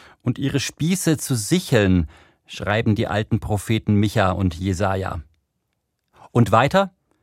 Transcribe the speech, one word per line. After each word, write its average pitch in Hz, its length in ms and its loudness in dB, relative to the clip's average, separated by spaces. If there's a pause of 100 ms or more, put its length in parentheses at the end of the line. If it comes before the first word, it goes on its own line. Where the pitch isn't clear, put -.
(220)
und 123 160 -4
ihre 135 200 -2
Spieße 160 600 -2
zu - 160 -4
Sicheln“, 104 720 2 (380)
schreiben 107 480 -2
die 113 120 -2
alten 107 340 -2
Propheten 107 560 -2
Micha 101 340 2
und 90 240 -2
Jesaja. 95 640 -4 (1080)
Und 117 200 4
weiter: 143 440 2 (280)